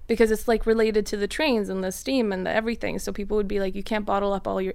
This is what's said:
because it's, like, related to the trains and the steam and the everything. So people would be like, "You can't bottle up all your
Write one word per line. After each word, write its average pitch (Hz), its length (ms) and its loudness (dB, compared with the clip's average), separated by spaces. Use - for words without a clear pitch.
because 220 240 4
it's, 214 180 0
like, 226 180 2
related 220 400 4
to - 120 -4
the 202 100 -2
trains 233 400 0
and 190 160 -4
the 190 80 -2
steam 240 400 0
and 185 140 -2
the 165 40 -2
everything. 220 480 -2
So 196 140 -4
people 208 240 -4
would 214 100 0
be 98 140 -2
like, 95 140 -2
"You 98 80 -6
can't 208 240 -4
bottle 202 260 0
up 196 160 -4
all 190 120 -2
your 190 140 -2